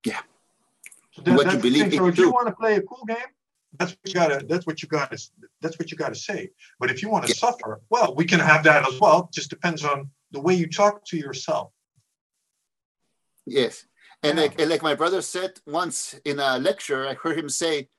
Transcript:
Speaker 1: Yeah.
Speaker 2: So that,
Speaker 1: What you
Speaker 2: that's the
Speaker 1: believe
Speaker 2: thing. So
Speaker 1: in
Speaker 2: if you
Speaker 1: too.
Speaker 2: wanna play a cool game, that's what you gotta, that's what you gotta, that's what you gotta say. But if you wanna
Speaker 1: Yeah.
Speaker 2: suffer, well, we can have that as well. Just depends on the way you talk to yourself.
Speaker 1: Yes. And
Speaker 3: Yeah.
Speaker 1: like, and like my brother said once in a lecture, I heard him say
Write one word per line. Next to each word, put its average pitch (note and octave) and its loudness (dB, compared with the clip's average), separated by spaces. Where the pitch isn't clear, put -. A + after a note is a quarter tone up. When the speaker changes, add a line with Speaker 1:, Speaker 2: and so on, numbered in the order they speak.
Speaker 1:
Yeah. - -6
Speaker 2:
So - -20
that, C#3+ 4
Speaker 1:
What - 6
you F#3 2
Speaker 2:
that's B2+ 0
the B2 4
Speaker 1:
believe F3+ 4
Speaker 2:
thing. D3+ 0
So F#3 4
Speaker 1:
in F3 4
Speaker 2:
if F3 0
you F#3 8
Speaker 1:
too. E3 6
Speaker 2:
wanna A#3+ 0
play A3 0
a F#3+ 0
cool - -14
game, A3+ -6
that's F3 -4
what - -20
you G3 -10
gotta, D3 2
that's E3+ -4
what D#3 -8
you D3+ -14
gotta, C#3 -4
that's D#3+ -8
what E3 -8
you D#3 -12
gotta C#3 -6
say. - -10
But - -2
if - -6
you G#3 -6
wanna F#3 0
Speaker 1:
Yeah. - 0
Speaker 2:
suffer, A3+ -4
well, A3 4
we D#3+ 2
can F3+ 4
have D3+ 4
that D3 6
as C3 -4
well. F3 6
Just D3+ -10
depends E3 -6
on C#3+ -4
the C#3+ -10
way F3 2
you E3+ 0
talk G3+ 2
to F3 -8
yourself. C#3 -6
Speaker 1:
Yes. - -2
And D3+ 2
Speaker 3:
Yeah. D#3+ 2
Speaker 1:
like, D3 -2
and D#3 2
like D3 0
my D3+ 0
brother E3+ -2
said F#3 -8
once D#3 -6
in C#3+ -4
a C3 0
lecture, C#3 -4
I C3+ -6
heard E3 -4
him D3+ -8
say D3+ -4